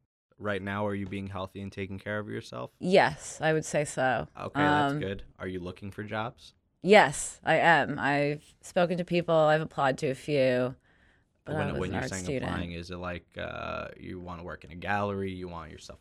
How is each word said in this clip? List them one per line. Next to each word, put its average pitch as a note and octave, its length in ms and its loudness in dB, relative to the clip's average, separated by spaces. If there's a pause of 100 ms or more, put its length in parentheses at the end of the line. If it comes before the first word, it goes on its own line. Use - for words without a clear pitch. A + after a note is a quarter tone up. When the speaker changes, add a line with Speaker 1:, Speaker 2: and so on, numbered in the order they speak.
(400)
Speaker 1:
Right G2+ 220 -2
now, G2+ 260 -2
are G2+ 80 -2
you G2+ 100 -4
being G2 220 -6
healthy F#2+ 340 -8
and G2 100 -8
taking G2 280 -6
care G#2+ 180 -6
of G#2 120 -6
yourself? B2 500 -8
Speaker 2:
Yes, D#3+ 600 4
I D#3 120 4
would D#3 120 0
say D3+ 200 0
so. B2+ 420 0 (120)
Speaker 1:
Okay, G2+ 220 -4
that's D3 320 4
Speaker 2:
Um, D3+ 60 -2
Speaker 1:
good. F#2+ 240 -6 (140)
Are G2 100 -8
you F#2 120 -6
looking F2+ 320 -8
for G#2+ 120 -10
jobs? A2 500 -8 (280)
Speaker 2:
Yes, E3+ 640 6
I D#3+ 140 4
am. C#3+ 420 6
I've C#3+ 440 0 (180)
spoken F3 380 0
to F3 40 -4
people. E3+ 320 2
I've D#3 260 6
applied C#3 380 0
to D#3 80 -2
a C3 80 -2
few, C3 600 2 (680)
but D3+ 120 -6
I D#3 40 -2
Speaker 1:
When, D3 140 -2
Speaker 2:
was C#3+ 80 -2
Speaker 1:
when - 80 -2
Speaker 2:
an F#2+ 60 -4
Speaker 1:
you're - 80 -2
Speaker 2:
art - 60 -4
Speaker 1:
saying F#2 140 -6
Speaker 2:
student. F2+ 280 -2
Speaker 1:
applying, F2 200 -4
is E2+ 180 -10
it F2+ 80 -8
like, F2+ 280 -8 (120)
uh, D#2+ 520 -8 (100)
you F2+ 200 -10
wanna F2 240 -12
work D#2+ 200 -12
in E2 80 -18
a E2+ 40 -14
gallery, G2 560 -2
you F2+ 180 -8
want E2 220 -10
yourself - 300 -16